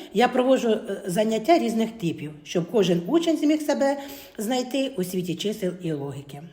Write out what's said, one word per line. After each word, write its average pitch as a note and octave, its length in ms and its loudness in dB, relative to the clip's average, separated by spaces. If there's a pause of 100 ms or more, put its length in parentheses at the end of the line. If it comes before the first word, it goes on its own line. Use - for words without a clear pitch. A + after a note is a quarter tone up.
(140)
я A#3+ 140 6
проводжу, B3 400 4
е, G3 380 -2
заняття A3 520 4
різних A3 320 0
типів, D3+ 400 -4 (140)
щоб F3 260 -2
кожен F3+ 360 4
учень D#4+ 300 2
зміг D4+ 260 2
себе C#4 340 0 (420)
знайти B3+ 580 -2
у F#3 80 -2
світі F3+ 300 -4
чисел G3+ 380 -4 (100)
і E3 100 -4
логіки. C#3+ 500 -8 (100)